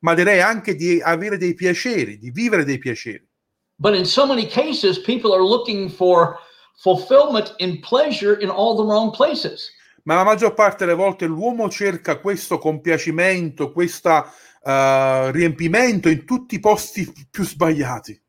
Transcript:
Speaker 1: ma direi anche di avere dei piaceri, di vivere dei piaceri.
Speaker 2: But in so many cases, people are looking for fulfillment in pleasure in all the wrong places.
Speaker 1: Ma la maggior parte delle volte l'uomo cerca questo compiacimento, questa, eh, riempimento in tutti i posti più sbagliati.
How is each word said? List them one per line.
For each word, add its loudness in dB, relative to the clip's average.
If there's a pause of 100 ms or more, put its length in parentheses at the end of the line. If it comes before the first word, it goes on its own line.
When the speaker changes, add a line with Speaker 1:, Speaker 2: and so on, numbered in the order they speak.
Speaker 1:
ma 0
direi 4
anche 0
di 0
avere -2
dei -2
piaceri, -4
di -16
vivere 0
dei -2
piaceri. -10 (540)
Speaker 2:
But 2
in 0
so 2
many 0
cases, 0
people 0
are 4
looking 0
for 2 (380)
fulfillment 2
in -6
pleasure 0
in -2
all 0
the 0
wrong 0
places. -2 (340)
Speaker 1:
Ma 0
la 4
maggior 2
parte 2
delle 2
volte 0
l'uomo -4
cerca -4
questo -4
compiacimento, -2
questa, 0 (320)
eh, 2
riempimento 0
in 0
tutti -6
i -6
posti 0 (180)
più -6
sbagliati. -4